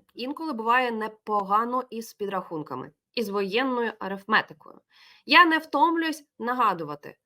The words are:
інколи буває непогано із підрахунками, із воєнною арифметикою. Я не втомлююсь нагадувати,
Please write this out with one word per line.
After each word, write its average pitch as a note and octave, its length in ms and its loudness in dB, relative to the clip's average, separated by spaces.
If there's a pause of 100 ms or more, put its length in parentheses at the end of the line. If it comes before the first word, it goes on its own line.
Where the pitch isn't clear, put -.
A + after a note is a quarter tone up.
(140)
інколи C#4+ 400 -8
буває A#3+ 380 2
непогано G#3+ 1000 -2
із A3+ 240 -12
підрахунками, D#3 760 -8 (240)
із A3+ 140 -2
воєнною A3 680 -2
арифметикою. G3 840 -4 (440)
Я D#4+ 200 8
не D#4+ 120 4
втомлююсь D#4+ 680 0 (160)
нагадувати, G3+ 880 -2